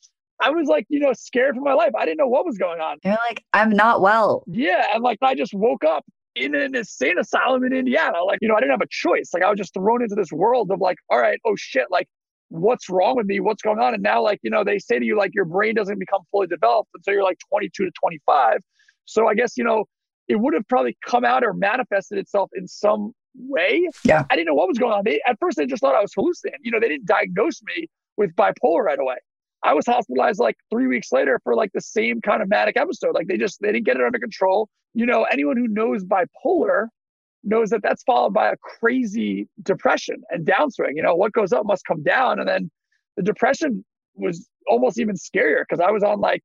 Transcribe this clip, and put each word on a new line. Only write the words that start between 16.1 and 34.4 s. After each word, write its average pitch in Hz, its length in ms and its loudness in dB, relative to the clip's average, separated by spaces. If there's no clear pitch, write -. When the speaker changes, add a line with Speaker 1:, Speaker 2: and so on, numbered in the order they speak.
Speaker 1:
fully 202 160 0
developed 208 480 0
until 185 180 -4
you're, 202 100 2
like, 185 160 -2
twenty-two 196 360 -4
to 175 140 -6
twenty-five. - 600 0
So 220 220 0
I 214 60 2
guess, 233 240 -2
you 240 60 -2
know, 226 220 0
it 233 80 2
would 240 180 0
have 302 140 -2
probably 254 380 0
come 240 180 0
out 247 200 2
or 214 100 0
manifested 202 640 -2
itself 196 360 -2
in 190 140 -10
some 214 460 -2
way. 262 540 0
Speaker 2:
Yeah. 156 260 4
Speaker 1:
I 254 60 2
didn't 330 120 -2
know 302 80 2
what 330 120 4
was 302 100 -2
going 240 140 0
on. 202 140 0
They, - 200 0
at 240 140 0
first, 349 180 -2
they 294 80 -2
just 254 160 -4
thought 269 140 2
I 214 60 4
was 202 120 -2
hallucinating. - 500 -4
You 233 80 -4
know, 226 80 0
they 226 100 2
didn't 285 160 -6
diagnose 202 580 0
me 175 240 -8
with 190 180 0
bipolar 226 480 2
right 143 160 0
away. 127 160 -4
I 233 100 4
was 294 120 0
hospitalized, 240 540 0
like, - 180 2
three 254 180 0
weeks 247 240 -2
later 262 320 2
for, 240 120 0
like, 220 180 0
the 180 80 -4
same 233 380 -2
kind 220 220 0
of 196 80 -4
manic 208 280 2
episode. 254 380 -2
Like, 170 120 -2
they 190 100 -2
just, 208 240 -4
they 208 100 0
didn't 226 140 -2
get 254 100 2
it 254 80 0
under 233 160 -2
control. 202 500 -2